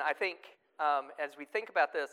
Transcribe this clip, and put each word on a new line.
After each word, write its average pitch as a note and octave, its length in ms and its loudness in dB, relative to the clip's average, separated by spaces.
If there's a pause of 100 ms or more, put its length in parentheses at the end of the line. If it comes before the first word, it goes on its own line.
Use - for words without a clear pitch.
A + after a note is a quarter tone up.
I D3+ 80 2
think, F3+ 260 -2 (400)
um, C#3+ 300 2 (140)
as C#3+ 140 -4
we D3 80 -12
think G#3+ 240 -4
about D#3 240 2
this, D3 200 -2